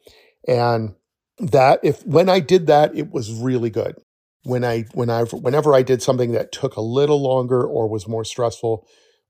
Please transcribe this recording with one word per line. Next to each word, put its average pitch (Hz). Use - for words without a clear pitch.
And 117
that 135
if, 147
when 180
I 190
did 175
that, 151
it 151
was 113
really 120
good. 101
When 123
I, 117
when 120
I, 117
whenever 143
I 127
did 127
something 123
that 113
took -
a -
little 143
longer 127
or 117
was 107
more 113
stressful, 117